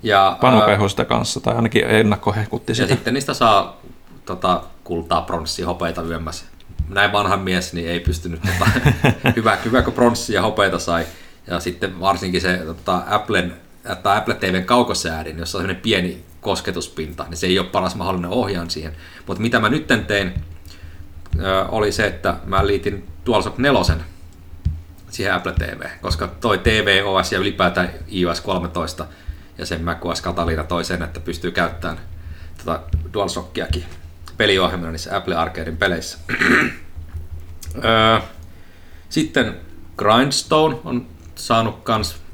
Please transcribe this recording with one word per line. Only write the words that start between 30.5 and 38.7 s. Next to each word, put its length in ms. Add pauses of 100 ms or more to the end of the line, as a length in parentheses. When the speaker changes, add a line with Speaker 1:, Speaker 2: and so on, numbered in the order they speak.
Speaker 1:
toi 200
sen, 180
että 180
pystyy 300
käyttämään 480 (600)
tota 220 (320)
DualShockiakin 720 (520)
peliohjelmana 560
niissä 240
Apple 200
Arcadein 400
peleissä. 420 (100)
<clears throat> 0 (1600)
Ö, 360 (880)